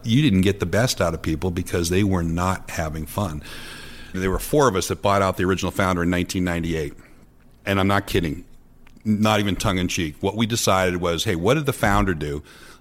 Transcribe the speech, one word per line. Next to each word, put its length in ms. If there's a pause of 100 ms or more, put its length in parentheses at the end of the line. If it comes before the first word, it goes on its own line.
You 160
didn't 220
get 180
the 60
best 340
out 140
of 80
people 280
because 380
they 160
were 180
not 480
having 360
fun. 360 (680)
There 180
were 80
four 300
of 80
us 120
that 120
bought 220
out 160
the 60
original 280
founder 300
in 80
nineteen 340
ninety-eight. 480 (760)
And 140
I'm 80
not 180
kidding. 380 (640)
Not 340
even 160
tongue 220
in 100
cheek. 320
What 160
we 80
decided 520
was, 280
"Hey, 100
what 200
did 100
the 80
founder 400
do? 300 (380)